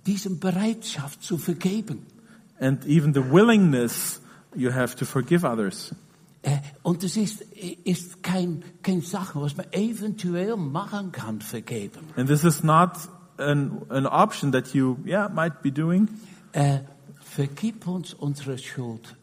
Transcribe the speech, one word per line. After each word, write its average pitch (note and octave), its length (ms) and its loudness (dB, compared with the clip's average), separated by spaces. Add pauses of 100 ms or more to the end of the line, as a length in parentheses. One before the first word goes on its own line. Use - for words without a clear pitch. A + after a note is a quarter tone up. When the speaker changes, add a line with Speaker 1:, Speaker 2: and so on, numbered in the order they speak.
Speaker 1:
diese G3 240 -2
Bereitschaft F#3+ 920 -4
zu E3 160 -4
vergeben. F3 680 -4 (540)
Speaker 2:
And C3 260 2
even D3 280 6
the C3+ 80 4
willingness D#3+ 960 6 (340)
you B2+ 180 0
have B2+ 240 0
to C3+ 80 -4
forgive E3 400 2
others. A2 500 -2 (480)
Speaker 1:
Äh, C#3+ 160 0 (240)
und E3+ 200 0
es F#3+ 140 -4
ist, G#3+ 240 -2 (440)
ist - 380 -2
kein, F3 400 -2 (200)
kein F#3 180 2
Sache, F#3 400 -6
was C#3+ 160 -4
man F#3 160 -10
eventuell G3 840 -2
machen F#3 560 -6
kann, A2+ 280 -8
vergeben. G#2+ 600 -10 (160)
Speaker 2:
And C3 120 0
this D3 160 4
is E3 180 4
not D#3+ 280 6 (480)
an, C#3+ 520 -2
an C3+ 160 0
option D3+ 460 2
that B2+ 220 0
you, C3 300 2
yeah, G3+ 240 0
might D#3+ 340 -2
be F#3 80 0
doing. F3 380 2 (440)
Speaker 1:
Äh, C#3+ 280 2 (400)
vergib C#3+ 640 -6
uns F3 280 -8
unsere C#3 440 -6
Schuld A#2 640 -10